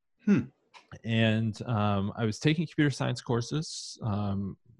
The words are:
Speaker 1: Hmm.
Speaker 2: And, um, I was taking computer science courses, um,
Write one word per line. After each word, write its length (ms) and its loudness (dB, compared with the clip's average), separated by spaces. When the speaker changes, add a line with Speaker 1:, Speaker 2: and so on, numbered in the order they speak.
Speaker 1:
Hmm. 200 4
Speaker 2:
And, 640 2
um, 500 0
I 80 -2
was 140 -2
taking 280 2
computer 240 2
science 300 -4
courses, 840 -4
um, 540 -2